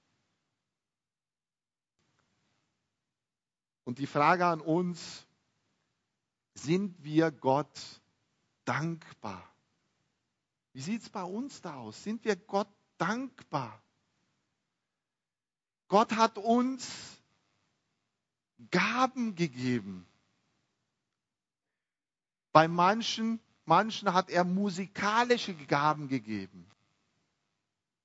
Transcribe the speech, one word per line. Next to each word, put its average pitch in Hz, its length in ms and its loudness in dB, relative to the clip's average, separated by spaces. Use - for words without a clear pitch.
Und 123 140 -10
die 135 100 -4
Frage 170 380 4
an 165 160 0
uns, 165 640 -4
sind 175 500 -4
wir 156 280 2
Gott - 680 -2
dankbar? 127 800 -6
Wie 131 80 -14
sieht's 214 280 -6
bei 196 140 -8
uns 208 380 -8
da 156 160 -10
aus? 110 260 -14
Sind 220 200 -6
wir 208 120 2
Gott 196 340 -4
dankbar? 165 840 -4
Gott 208 280 4
hat 226 220 2
uns 247 800 0
Gaben 226 640 0
gegeben. 123 720 -4
Bei 160 160 8
manchen, 220 720 0
manchen 196 480 2
hat 185 160 2
er 175 140 4
musikalische 202 1120 0
Gaben 151 520 0
gegeben. 104 640 -6